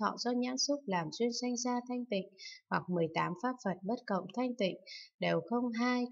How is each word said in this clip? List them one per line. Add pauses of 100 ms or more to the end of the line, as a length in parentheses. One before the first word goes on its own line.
thọ
do
nhãn
xúc
làm
duyên
sanh
ra
thanh
tịnh, (420)
hoặc
mười
tám (100)
pháp (120)
Phật
bất
cộng (100)
thanh
tịnh, (440)
đều
không
hai,